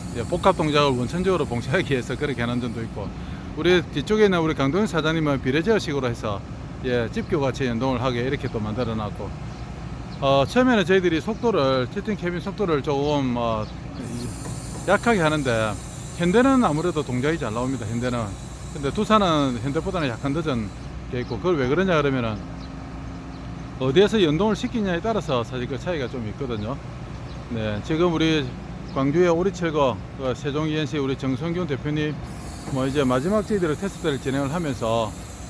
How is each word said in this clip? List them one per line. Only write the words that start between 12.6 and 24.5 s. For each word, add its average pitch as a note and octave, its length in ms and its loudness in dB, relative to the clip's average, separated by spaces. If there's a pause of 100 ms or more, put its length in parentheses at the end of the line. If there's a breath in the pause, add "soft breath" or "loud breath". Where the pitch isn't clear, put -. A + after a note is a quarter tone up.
조금, C#3+ 560 0
어, A2+ 280 0 (1200)
약하게 G3+ 320 4
하는데, C3 520 4 (460)
현대는 A#3+ 460 6
아무래도 D#3+ 400 2
동작이 C3 340 0
잘 A#2+ 160 -4
나옵니다, A#2+ 320 -2
현대는. A#2+ 340 -2 (540)
근데 C#3 180 -2
두산은 E3 720 4
현대보다는 D#3 460 -2
약간 B2+ 260 -2
늦은 C#3 340 -2 (440)
게 B2 100 -4
있고, A#2+ 160 -6
그걸 E3+ 200 0
왜 B2+ 100 2
그러냐 F3 280 2
그러면은 C3 420 0 (1400)
어디에서 F#3 440 6
연동을 F3 320 4